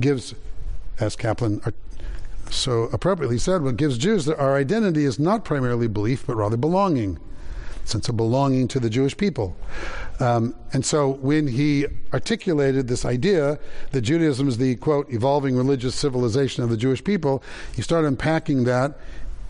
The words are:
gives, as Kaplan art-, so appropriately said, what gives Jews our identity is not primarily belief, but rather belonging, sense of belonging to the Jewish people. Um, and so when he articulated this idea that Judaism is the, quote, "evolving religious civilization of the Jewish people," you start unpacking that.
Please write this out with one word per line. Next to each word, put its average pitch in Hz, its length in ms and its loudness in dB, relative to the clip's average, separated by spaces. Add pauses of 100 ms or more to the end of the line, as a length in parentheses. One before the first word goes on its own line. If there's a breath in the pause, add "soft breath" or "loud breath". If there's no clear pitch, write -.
gives, 135 340 0 (640)
as 107 180 -2
Kaplan 110 480 -2
art-, 107 100 -4 (760 loud breath)
so 117 420 0
appropriately 135 460 0
said, 180 240 2
what 131 140 0
gives 139 220 0
Jews 170 300 2
our 139 280 2
identity 156 480 2
is 123 140 0
not 196 260 2
primarily 123 440 0
belief, 104 380 0
but 120 100 -4
rather 107 200 0
belonging, 143 640 0 (640 loud breath)
sense - 240 -2
of 113 80 0
belonging 127 520 2
to 135 120 -2
the 117 100 0
Jewish 131 260 0
people. 123 400 -2 (640 loud breath)
Um, 120 360 2 (200)
and 135 100 0
so 147 240 2
when 143 380 2
he 143 400 2 (260)
articulated 139 760 2
this 120 180 0
idea 143 520 2 (340 loud breath)
that 135 100 2
Judaism 143 460 2
is 117 100 -2
the, 127 180 2
quote, 143 340 0
"evolving 135 460 2
religious 127 380 0
civilization 127 680 0
of 120 60 0
the 117 80 0
Jewish 123 260 0
people," 151 400 0 (320 loud breath)
you 117 80 -4
start 165 220 2
unpacking 147 600 0
that. 127 340 0 (520 loud breath)